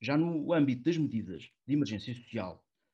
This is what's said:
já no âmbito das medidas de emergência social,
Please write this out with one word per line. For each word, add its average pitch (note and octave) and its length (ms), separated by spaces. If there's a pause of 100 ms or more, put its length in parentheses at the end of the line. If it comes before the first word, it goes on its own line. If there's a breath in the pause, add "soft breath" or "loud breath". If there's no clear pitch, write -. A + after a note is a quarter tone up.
já C3+ 160
no D#3+ 360
âmbito C3+ 300
das E3 140
medidas A2+ 520 (160)
de C3+ 100
emergência A#2+ 400
social, G2+ 520 (280)